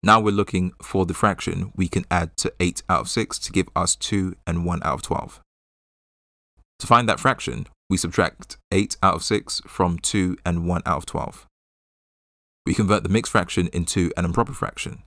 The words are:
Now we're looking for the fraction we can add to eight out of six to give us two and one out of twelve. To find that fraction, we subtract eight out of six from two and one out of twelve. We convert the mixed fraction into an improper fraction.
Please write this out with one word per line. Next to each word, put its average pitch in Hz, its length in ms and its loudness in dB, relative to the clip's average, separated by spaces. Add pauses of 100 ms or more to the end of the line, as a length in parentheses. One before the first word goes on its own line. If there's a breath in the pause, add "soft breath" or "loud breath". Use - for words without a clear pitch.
Now 110 160 8
we're 107 100 2
looking 95 500 0
for 95 280 0
the - 80 -2
fraction - 600 -2
we 92 120 0
can 90 240 -2
add 85 260 0
to - 220 -4
eight 90 280 -2
out 92 120 2
of - 100 -6
six - 300 -4
to - 120 -10
give 92 240 0
us 85 200 0
two 92 400 -2 (100)
and 85 180 -2
one 87 200 -2
out 73 100 -2
of - 80 -6
twelve. - 400 -6 (1400)
To - 80 -10
find 117 240 6
that 85 100 4
fraction, 69 460 -2 (240)
we 95 80 2
subtract - 600 -2 (140)
eight 98 300 0
out 95 140 4
of 82 80 -6
six - 420 -2
from 90 320 0
two 90 480 0
and 85 220 0
one 87 180 -2
out 73 120 0
of - 100 -8
twelve. - 400 -8 (1200)
We - 80 0
convert 104 260 2
the - 80 -4
mixed 110 220 2
fraction 90 420 0
into 87 420 0
an 85 80 -2
improper 87 300 0
fraction. - 540 -8